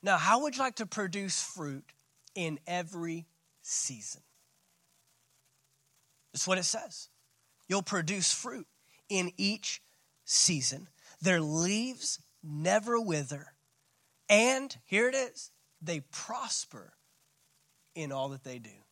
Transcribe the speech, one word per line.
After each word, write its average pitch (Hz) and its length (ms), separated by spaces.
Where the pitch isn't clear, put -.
Now, 185 140
how 202 260
would 285 140
you 262 60
like 262 140
to 220 100
produce 196 560
fruit 147 420
in 156 320
every 170 600
season? - 600
That's - 140
what 185 120
it 180 60
says. - 440
You'll 196 140
produce 185 500
fruit 240 340
in 180 280
each 202 460
season. 151 640
Their 175 200
leaves 196 800
never 196 580
wither. 147 540
And, 220 560
here 220 240
it 254 60
is, - 360
they 160 200
prosper - 920
in 151 180
all 135 180
that 135 140
they 127 140
do. 110 120